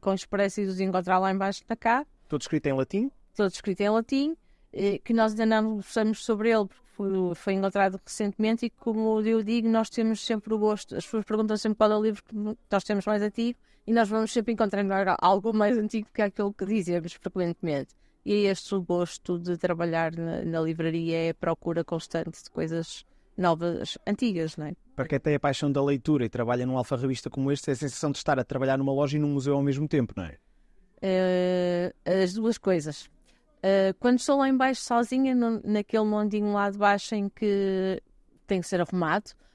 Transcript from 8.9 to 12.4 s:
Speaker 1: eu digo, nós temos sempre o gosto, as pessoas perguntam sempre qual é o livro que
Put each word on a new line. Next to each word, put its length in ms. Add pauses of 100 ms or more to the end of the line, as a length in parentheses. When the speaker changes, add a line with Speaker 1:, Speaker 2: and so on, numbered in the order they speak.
Speaker 1:
eu 220
digo, 260
nós 220
temos 340
sempre 300
o 40
gosto, 360
as 100
pessoas 200
perguntam 320
sempre 200
qual 140
é 60
o 60
livro 200
que 120 (360)